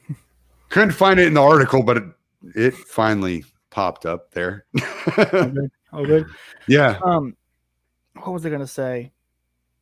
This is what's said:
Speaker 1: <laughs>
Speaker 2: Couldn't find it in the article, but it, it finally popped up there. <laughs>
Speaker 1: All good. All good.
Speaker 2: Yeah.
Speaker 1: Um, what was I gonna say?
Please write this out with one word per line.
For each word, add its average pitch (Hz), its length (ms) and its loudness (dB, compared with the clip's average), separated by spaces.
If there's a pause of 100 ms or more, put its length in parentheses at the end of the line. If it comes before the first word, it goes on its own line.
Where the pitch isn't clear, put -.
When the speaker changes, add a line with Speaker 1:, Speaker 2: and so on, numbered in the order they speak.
Speaker 1:
<laughs> - 600 -20
Speaker 2:
Couldn't 202 220 2
find 190 280 2
it 180 80 6
in 156 60 0
the 147 80 6
article, 135 420 4
but 120 140 0
it, 107 60 -6 (520)
it 120 200 0
finally 98 680 -4 (280)
popped 92 340 -6
up 85 260 -10
there. 92 400 -8
<laughs> - 460 -6 (160)
Speaker 1:
All 175 160 0
good. 139 220 -8 (220)
All 147 120 -8
good. 156 200 2 (420)
Speaker 2:
Yeah. 131 360 2
Speaker 1:
Um, 160 320 -2 (800)
what - 180 -14
was 170 120 -10
I 165 40 -6
gonna 143 180 -8
say? 127 440 -10 (720)